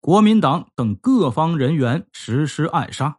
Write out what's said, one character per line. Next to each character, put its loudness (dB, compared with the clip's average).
国 4
民 6
党 -2
等 -2
各 0
方 -2
人 0
员 -2
实 -4
施 -4
暗 -4
杀。 -6